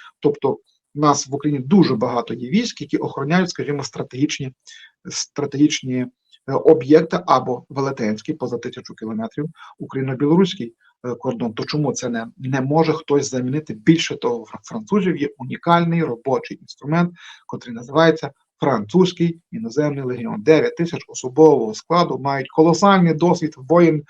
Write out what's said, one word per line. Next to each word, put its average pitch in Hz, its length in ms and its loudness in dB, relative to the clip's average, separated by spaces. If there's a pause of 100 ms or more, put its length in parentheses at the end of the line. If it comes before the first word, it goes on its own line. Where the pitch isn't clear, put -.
(200)
тобто 143 320 0 (440)
в 147 40 -6
нас 147 280 2
в 131 80 -6
Україні 143 240 -2
дуже 135 360 4
багато 120 380 -2
є 123 160 -10
військ, 214 320 -2
які - 160 -4
охороняють, 165 520 -2
скажімо, 139 340 -6
стратегічні, 131 680 -6 (560)
стратегічні, 143 840 -2 (520)
е, 135 60 -2
об'єкти 156 760 4
або 127 420 0
велетенські, 123 640 -4
поза 123 240 -6
тисячу - 380 -14
кілометрів, 113 540 -8 (300)
україно-білоруський, 135 960 0 (280)
е, 123 120 -6
кордон. 120 380 -4
То - 100 -6
чому 147 300 -2
це 127 160 -8
не, 117 180 -6 (100)
не 131 240 -4
може 151 320 2
хтось 143 360 0
замінити? 127 440 -4
Більше 156 420 2
того, 117 300 -4
фра-, - 180 -18
французів 156 540 -2
є 143 200 -2
унікальний 170 640 0
робочий 123 580 -4
інструмент, 170 500 -4 (360)
котрий 123 280 -12
називається 156 560 0 (320)
французький 170 800 0 (100)
іноземний 139 520 -4
легіон. 113 380 -8
Дев'ять 120 340 2
тисяч 170 320 -4
особового 131 680 4
складу, 160 460 -2
мають 135 300 -4
колосальний 170 640 4
досвід 160 440 0
воєн, 156 520 4